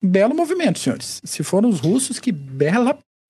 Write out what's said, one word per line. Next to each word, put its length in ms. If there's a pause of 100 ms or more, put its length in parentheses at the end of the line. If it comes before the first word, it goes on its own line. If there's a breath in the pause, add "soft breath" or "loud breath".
belo 320
movimento, 440
senhores. 440
Se 200
foram 260
os 120
russos, 380
que 140
bela 640 (320)